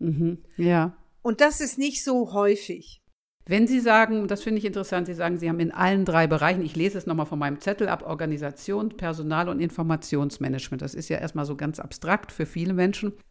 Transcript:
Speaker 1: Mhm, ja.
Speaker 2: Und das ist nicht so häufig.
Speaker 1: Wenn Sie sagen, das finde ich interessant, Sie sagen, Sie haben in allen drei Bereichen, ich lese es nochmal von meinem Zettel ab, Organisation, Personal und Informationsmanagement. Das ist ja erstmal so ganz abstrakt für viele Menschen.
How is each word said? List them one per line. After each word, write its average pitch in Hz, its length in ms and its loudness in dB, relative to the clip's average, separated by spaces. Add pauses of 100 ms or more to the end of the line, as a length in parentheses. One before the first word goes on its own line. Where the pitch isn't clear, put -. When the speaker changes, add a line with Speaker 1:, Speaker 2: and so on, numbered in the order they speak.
Speaker 1:
Mhm, 165 420 0 (140)
ja. 175 400 2 (260)
Speaker 2:
Und 233 180 0
das 294 200 4
ist 269 180 -4
nicht 277 240 -2
so 247 320 0
häufig. 202 680 0 (460)
Speaker 1:
Wenn 214 200 4
Sie 254 140 4
sagen, 220 460 4
das 202 160 -2
finde 214 160 0
ich 202 60 -4
interessant, 190 420 -2
Sie 180 80 -8
sagen, 170 240 -2
Sie 165 120 -2
haben 170 100 0
in 165 100 2
allen 190 360 2
drei 165 200 4
Bereichen, 160 360 2
ich 156 140 -4
lese 196 200 0
es 175 100 -8
nochmal 160 200 0
von 147 120 -6
meinem 143 220 -2
Zettel 202 280 -2
ab, 170 180 -2
Organisation, 156 880 -4
Personal 160 540 -2
und 143 100 -2
Informationsmanagement. 143 1200 -2
Das 135 120 -8
ist 156 160 -10
ja 156 80 0
erstmal 156 260 -4
so 143 100 -6
ganz 147 240 -6
abstrakt - 540 -4
für 156 140 -4
viele 170 260 -2
Menschen. 196 400 0 (180)